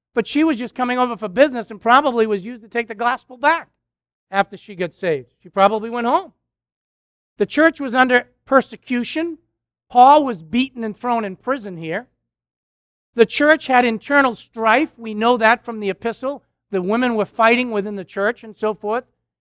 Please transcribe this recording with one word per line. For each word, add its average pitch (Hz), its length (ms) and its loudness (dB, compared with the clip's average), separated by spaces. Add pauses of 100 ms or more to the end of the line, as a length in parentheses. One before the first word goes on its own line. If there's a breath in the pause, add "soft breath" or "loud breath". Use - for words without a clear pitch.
(140)
but 240 140 -2
she 294 160 0
was 311 140 0
just 233 180 -10
coming 247 240 -2
over 247 160 -2
for 202 140 -8
business 240 420 0
and 202 100 -16
probably 233 460 2
was 202 180 -4
used 233 160 -14
to 226 60 -20
take 233 220 -6
the 226 40 -12
gospel 240 440 -6
back 294 320 0 (600)
after 196 280 -2
she 202 180 -20
got 170 180 -6
saved. 151 480 -6
She 180 80 -20
probably 208 400 2
went 233 160 -4
home. 320 280 -2 (1040)
The 202 80 -2
church 320 340 2
was 254 160 -6
under 254 320 2 (180)
persecution. 269 920 -2 (520)
Paul 277 360 6
was 190 180 -6
beaten 240 400 -2
and 214 140 -8
thrown 233 280 -4
in 190 100 -8
prison 208 420 -8
here. 165 300 -8 (1080)
The 233 100 4
church 302 420 2
had 247 180 4
internal 254 500 0
strife. 226 640 -2
We 220 160 -10
know 226 240 2
that 226 260 2
from 220 160 -12
the 202 100 -4
epistle. 233 540 -8 (260)
The 190 120 -4
women 233 340 0
were 208 100 0
fighting 240 460 0
within 208 240 -6
the 190 80 -10
church 208 400 -6
and 220 140 -20
so 214 160 -4
forth, 220 320 -6 (360)